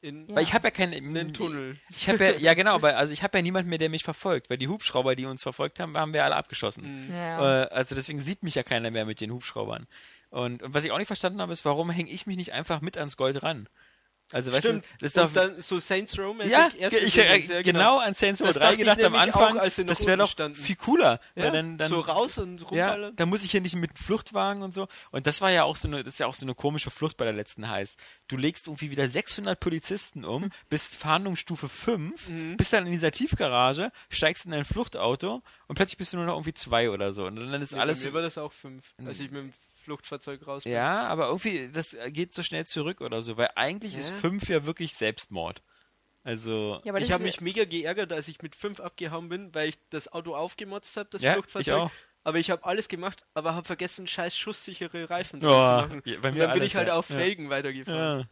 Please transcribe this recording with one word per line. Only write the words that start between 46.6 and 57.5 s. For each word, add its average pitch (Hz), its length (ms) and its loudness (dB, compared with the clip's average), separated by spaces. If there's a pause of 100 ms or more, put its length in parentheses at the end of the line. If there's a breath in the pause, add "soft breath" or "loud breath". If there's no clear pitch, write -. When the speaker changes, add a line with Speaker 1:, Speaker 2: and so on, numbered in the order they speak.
Speaker 2:
Ja, 214 80 -6
aber 98 80 0
Speaker 1:
Ich - 60 -2
Speaker 2:
das - 80 0
Speaker 1:
hab 180 80 0
Speaker 2:
ist 180 40 -4
Speaker 1:
mich 185 140 -6
mega 190 240 -2
geärgert, 170 480 -4
als 156 160 -8
ich 160 140 -16
mit 160 160 -14
fünf 208 240 -10
abgehauen 170 480 -10
bin, 180 260 -10
weil 151 140 -2
ich - 80 -10 (120)
das - 220 -10
Auto 165 240 -8
aufgemotzt 196 600 -8
hab, 202 140 -8
das - 100 -8
Speaker 3:
Ja, 127 80 4
ich 165 60 6
Speaker 1:
Fluchtfahrzeug. 190 380 -2
Speaker 3:
auch. 165 180 2 (340 loud breath)
Speaker 1:
Aber 156 120 0
ich 170 140 0
hab 175 160 -2
alles 208 220 -2
gemacht, 180 440 -8
aber 160 220 -2
hab 170 100 -8
vergessen, 180 420 -8
scheiß 175 300 -4
schusssichere 175 720 -8
Reifen 175 300 -6
Speaker 3:
Ja, 156 80 2
Speaker 1:
drauf 131 180 10
zu 127 60 8 (160)
machen. 143 160 -10
Speaker 3:
ja, 117 160 -6
bei 131 80 -2
Speaker 1:
Und 131 80 0
Speaker 3:
mir 156 60 2
Speaker 1:
dann 160 120 4
bin - 100 4
Speaker 3:
alles, - 20 2
Speaker 1:
ich - 100 -2
halt 180 140 2
Speaker 3:
ja. 170 60 2
Speaker 1:
auf 165 140 0
Speaker 3:
Ja. 147 60 -6
Speaker 1:
Felgen 165 340 -2
weitergefahren. 139 720 -2